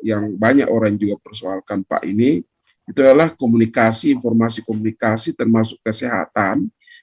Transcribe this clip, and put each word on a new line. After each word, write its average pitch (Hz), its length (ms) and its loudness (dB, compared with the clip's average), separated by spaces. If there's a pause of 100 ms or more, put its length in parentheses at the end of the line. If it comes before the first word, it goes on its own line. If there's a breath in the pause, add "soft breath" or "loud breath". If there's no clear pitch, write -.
yang 104 320 -4
banyak 127 320 2
orang 110 240 2
juga 104 240 -4
persoalkan, 95 640 -10
Pak, - 240 -6
ini, 117 320 2 (480)
itu 113 160 -8
adalah 147 320 6
komunikasi, 113 800 2
informasi 113 480 -2
komunikasi 110 720 -4
termasuk 113 480 0
kesehatan. 107 880 -4 (340 soft breath)